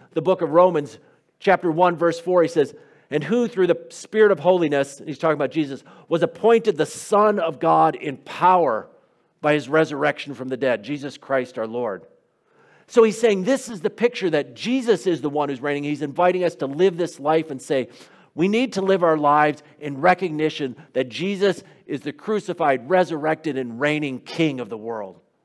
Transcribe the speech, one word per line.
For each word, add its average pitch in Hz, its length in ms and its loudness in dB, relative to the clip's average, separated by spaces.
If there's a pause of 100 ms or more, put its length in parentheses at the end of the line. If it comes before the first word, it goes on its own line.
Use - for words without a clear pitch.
(120)
the 160 100 -4
book 185 200 0
of 151 80 -2
Romans, 165 480 2 (400)
chapter 175 320 2
one, 175 260 2
verse 165 220 0
four. 180 240 2
He 156 60 2
says, 143 260 0 (340)
"And 151 140 -4
who 226 240 0
through 185 220 0
the 165 220 -2
Spirit 214 420 2
of 160 80 0
holiness," 147 640 2
he's 151 120 -10
talking 156 180 0
about 139 160 -2
Jesus, 139 320 -4 (240)
"was 170 160 0
appointed 220 520 2
the - 100 0
Son 208 520 0
of 165 220 -4
God 160 340 4
in 135 220 -10
power 165 720 0 (520)
by 151 140 2
his 135 140 -4
resurrection 147 640 0
from 131 140 -10
the 131 80 -4
dead, 117 260 0
Jesus 135 340 -10
Christ 127 400 -4
our 113 120 -6
Lord." 110 360 -6 (840)
So 226 160 6
he's 214 160 0
saying 202 240 2
this 262 240 0
is 214 120 -12
the 202 100 -4
picture 208 400 -2
that 139 260 -2
Jesus 233 500 0
is 165 140 0
the 143 100 -4
one 143 200 -2
who's 127 100 -8
reigning. 143 240 -4
He's 147 180 -4
inviting 180 400 0
us 165 140 -2
to 147 100 -4
live 165 300 0
this 165 240 -6
life 156 320 0
and 131 100 -10
say, 135 280 -2 (420)
we 165 140 0
need 233 280 0
to 190 80 -2
live 190 200 2
our 165 140 4
lives 147 460 2 (180)
in 143 200 -10
recognition 156 760 0 (160)
that 131 160 -2
Jesus 180 560 -2 (220)
is 143 140 -8
the - 120 -8
crucified, 160 760 -2
resurrected, 156 720 -2
and 120 220 -8
reigning 147 400 -2
King 147 400 -2
of 110 80 -10
the 113 100 -12
world. 107 420 -10 (240)